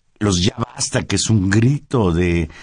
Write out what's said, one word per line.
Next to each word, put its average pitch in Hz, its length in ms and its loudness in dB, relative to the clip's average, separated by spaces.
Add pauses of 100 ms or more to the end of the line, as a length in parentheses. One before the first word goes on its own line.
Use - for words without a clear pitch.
(180)
los 95 240 0
"Ya 98 140 0
basta", 117 460 -4
que 101 140 -2
es - 140 -2
un 98 180 2
grito 113 640 0
de, 85 380 0 (120)